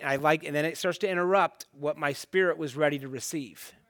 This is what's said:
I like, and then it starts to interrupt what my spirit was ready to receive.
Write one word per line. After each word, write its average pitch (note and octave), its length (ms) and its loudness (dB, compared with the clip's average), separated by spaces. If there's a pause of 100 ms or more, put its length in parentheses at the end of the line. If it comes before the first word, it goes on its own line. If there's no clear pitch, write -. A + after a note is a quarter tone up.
I C#3 120 0
like, D3+ 280 2
and D3 120 -4
then D3 100 2
it D#3+ 100 -2
starts F3+ 240 -2
to G#3 100 0
interrupt F3+ 600 2
what D3 280 -4
my C#3+ 140 2
spirit F3+ 440 0
was D3 180 -6
ready D3 220 2
to C#3 100 -8
receive. C3 680 -10 (160)